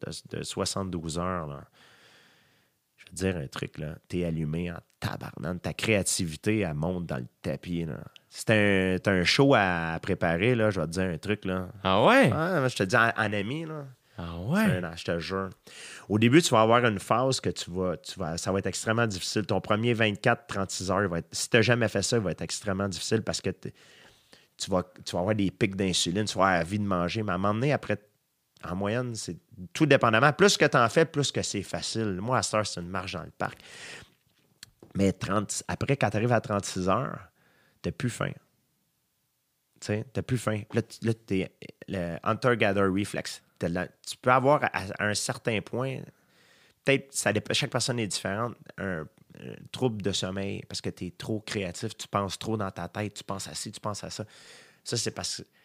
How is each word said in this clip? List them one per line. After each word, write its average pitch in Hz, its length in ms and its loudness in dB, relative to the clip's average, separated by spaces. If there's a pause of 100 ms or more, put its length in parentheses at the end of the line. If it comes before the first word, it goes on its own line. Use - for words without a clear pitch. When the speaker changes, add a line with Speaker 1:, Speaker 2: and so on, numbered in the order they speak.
Speaker 1:
de, - 360 -10
de 76 40 -8
soixante-douze 90 760 -4
heures, 87 260 -4
là, 71 160 -10 (1400)
je - 60 -20
vais - 80 -20
te - 40 -18
dire 92 220 0
un 73 80 -6
truc, - 320 -8
là, 76 120 -8 (180)
t'es 87 180 -2
allumé 82 460 -2
en 85 80 -12 (200)
tabarnane. - 600 -8
Ta 85 140 -6
créativité, 101 880 0
elle 85 120 -2
monte 85 320 -2
dans 76 120 -6
le 64 100 -6 (160)
tapis, 85 420 -4
là. 65 140 -8 (320)
Si - 120 -14
t'as 117 120 4
un, 98 420 4
t'as 104 140 0
un 92 120 4
show 139 300 6
à 85 480 2
préparer, 90 540 2
là, 110 160 4
je 98 80 -2
vais 78 80 0
te 85 60 -6
dire 92 100 0
un 85 160 -2
truc, - 260 -4
là. 92 220 -4 (160)
Speaker 2:
Ah 95 200 6
ouais ? 247 200 6
Speaker 1:
Ouais, 165 80 6
moi, 156 360 0
je 123 100 -2
te - 60 2
dis 95 140 2
en, 113 180 6
en 107 180 0
ami, 113 320 -4
là. 156 200 -10 (380)
Speaker 2:
Ah 85 160 -6
ouais ? 160 260 0
Speaker 1:
C'est 92 120 4
un 90 60 -2
an, 82 120 -8
je - 80 -12
te 85 160 0
jure. 95 300 -4 (580)
Au 104 120 2
début, 120 220 10
tu - 100 0
vas 113 100 8
avoir 117 240 8
une 104 140 2
phase 127 400 2
que 101 100 -2
tu - 220 -6
vas, 90 260 -2
tu - 220 -14
vas, 82 180 -4
ça 95 140 -2
va 98 80 2
être 95 80 -4
extrêmement 113 400 0
difficile. 98 400 -2
Ton 98 140 0
premier 113 320 2
vingt-quatre, 110 520 2
trente-six 95 460 -4
heures, 95 100 4
il 101 60 2
va 85 120 -2
être, - 120 -6
si - 180 -6
t'as 117 120 8
jamais 117 260 4
fait 98 160 -2
ça, 120 140 0
il 110 60 2
va 87 80 0
être - 100 -8
extrêmement 98 460 -4
difficile 104 360 -2
parce - 180 -4
que - 80 -4
t'es, - 240 -8 (840)
tu - 120 -8
vas, 92 140 4 (200)
tu - 100 -6
vas 90 80 0
avoir 107 140 2
des 101 140 2
pics 98 260 0
d'insuline, 95 500 0
tu 101 120 -4
vas 95 80 6
avoir 92 160 6
envie 87 160 -2
de 104 60 0
manger. 95 400 0
Mais 104 80 -4
à 90 40 0
un - 40 -2
moment 101 160 2
donné, 135 180 0
après, 107 240 -2 (640)
en 90 120 -6
moyenne, 113 400 -2
c'est 90 220 -8 (360)
tout 156 140 4
dépendamment. 127 460 6
Plus 196 220 4
que 160 100 4
t'en 131 220 4
fais, 165 180 4
plus 143 260 -2
que 110 100 -2
c'est 95 220 -4
facile. 98 580 -4
Moi, 123 160 0
à 101 60 2
cette - 100 -4
heure, 107 140 0
c'est - 120 -8
une 87 100 -8
marche 92 240 -8
dans 82 100 -8
le 78 120 -14
parc. - 240 -6 (1300)
Mais 196 200 2
trente, - 540 -4
après, 135 300 0
quand 107 140 2
t'arrives 113 220 2
à 110 80 4
trente-six 92 480 -2
heures, - 380 -2 (540)
t'as 90 100 -2
plus 123 200 -4
faim. - 200 -4 (1500)
Tu - 80 -10
sais, 107 260 -2
t'as 98 80 -2
plus 127 160 -2
faim. 107 240 -2 (120)
Là, 117 100 0
tu, - 200 -14
là, 110 120 0
t'es - 360 -2 (360)
le 85 340 -4
hunter-gatherer 104 640 2
reflex, - 540 -2 (200)
t'as 87 80 -2
de 85 60 -2
la, 90 120 -2
tu - 340 -16
peux 123 100 2
avoir 135 320 4
à, - 100 0
à 95 320 -4
un 104 80 2
certain 107 480 -2
point, 131 380 -6 (840)
peut-être, 139 300 2
ça - 180 2
dép-, 104 220 0
chaque 127 160 0
personne 120 300 0
est 110 80 0
différente, 104 480 -4 (220)
un, 90 240 -4 (380)
un - 140 -12 (180)
trouble 113 300 -2
de 98 100 -2
sommeil 98 560 -6
parce - 140 -10
que 101 80 -6
t'es 87 280 -10
trop 110 220 -6
créatif, 101 560 -6
tu - 120 -14
penses 101 320 -2
trop 110 180 -4
dans 98 140 -4
ta 87 160 -8
tête, 104 260 -6
tu - 100 -16
penses 98 240 -10
à 76 60 -14
ci, 107 180 -10
tu - 80 -18
penses 104 240 -8
à - 60 -12
ça. - 160 -10 (580)
Ça, - 140 -4
c'est 113 140 -2
parce - 260 -8
que - 60 -14 (220)